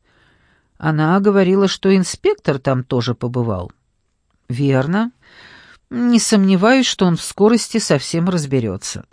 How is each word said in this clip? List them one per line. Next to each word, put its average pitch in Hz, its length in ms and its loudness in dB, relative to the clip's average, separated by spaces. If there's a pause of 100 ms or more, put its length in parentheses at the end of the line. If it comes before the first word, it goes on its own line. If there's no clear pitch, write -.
(760)
"Она 156 420 0
говорила, 196 480 2
что 196 280 0
инспектор 185 640 -2
там 127 240 -2
тоже 120 320 -4
побывал". 117 560 -6 (800)
"Верно. 139 600 0 (800)
Не 240 300 2
сомневаюсь, 208 640 2
что - 200 -2
он 175 100 2
в - 60 -8
скорости 226 560 0
совсем 170 520 -2
разберётся. 131 840 -4